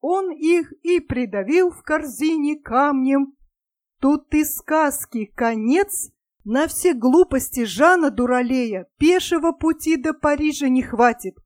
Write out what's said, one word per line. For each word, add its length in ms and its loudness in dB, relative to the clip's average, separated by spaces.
Он 300 -2
их 400 0
и 160 0
придавил 720 -2
в 100 -20
корзине 760 -2
камнем. 760 0
Тут 340 0
и 100 2
сказки 800 -4
конец. 880 -2
На 240 0
все 260 0
глупости 720 2
Жана 440 2
Дуралея 800 -2
пешего 540 2
пути 460 -2
до 160 -4
Парижа 560 -2
не 120 2
хватит 540 -2